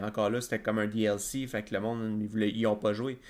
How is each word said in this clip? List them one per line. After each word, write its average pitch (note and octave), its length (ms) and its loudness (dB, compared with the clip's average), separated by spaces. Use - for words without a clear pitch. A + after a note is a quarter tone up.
encore G#2+ 240 2
là, A#2+ 140 0
c'était A2+ 180 -2
comme A2 180 0
un G#2+ 80 2
D G#2+ 180 0
L G2+ 140 2
C, C3+ 280 -4
fait G#2+ 180 -4
que - 80 -8
le G2+ 80 0
monde, A2 420 -2
ils G#2 60 -2
voulaient, G#2+ 220 2
ils A2+ 160 0
ont G#2 100 4
pas G#2+ 160 2
joué. B2+ 260 -4